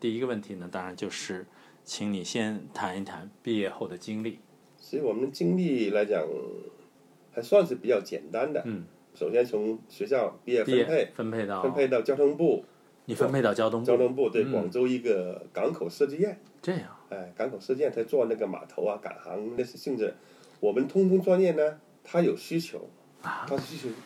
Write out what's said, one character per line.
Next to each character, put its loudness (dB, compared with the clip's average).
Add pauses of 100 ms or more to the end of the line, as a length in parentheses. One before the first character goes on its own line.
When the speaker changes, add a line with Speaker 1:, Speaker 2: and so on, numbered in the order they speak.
Speaker 1:
第 -2
一 -4
个 -2
问 -4
题 -12
呢， -12
当 -6
然 -10
就 -6
是 -8 (400)
请 -6
你 -4
先 -4
谈 -6
一 -6
谈 -14 (140)
毕 -2
业 0
后 -8
的 -10
经 -8
历。 -8 (400)
Speaker 2:
其 -10
实 -4
我 2
们 -2
经 0
历 2
来 2
讲， 0 (1080)
还 -6
算 6
是 -2
比 -6
较 4
简 -8 (100)
单 -2
的。 -2
Speaker 1:
嗯。 -8 (300)
Speaker 2:
首 -4
先 4
从 -2 (100)
学 -8
校 0
毕 -2
业 4
分 2
配， 6
Speaker 1:
毕 -4
业 2
分 -4
配 -2
到 -4
Speaker 2:
分 0
配 4
到 2
交 0
通 4
部。 2 (420)
Speaker 1:
你 -4
分 2
配 2
到 4
交 2
通 0
部。 -4
Speaker 2:
交 6
通 4
部， 2
对， 2
Speaker 1:
嗯。 -4
Speaker 2:
广 0
州 2
一 0
个 -2
港 0
口 -6
设 0
计 -6
院。 0 (240)
Speaker 1:
这 -4
样。 -4 (260)
Speaker 2:
哎， -10
港 -2
口 -10
设 -2
计 -4
院， 2
他 -4
做 2
那 0
个 -2
码 -8
头 -6
啊、 -2
港 -10
航 -8
那 -2
些 -14
性 -4
质。 -2 (460)
我 4
们 2
通 4
风 6
专 4
业 6
呢， 0 (240)
它 0
有 4
需 -4
求， -12 (340)
Speaker 1:
啊。 -6
Speaker 2:
它 12
需 -2
求 -4 (140)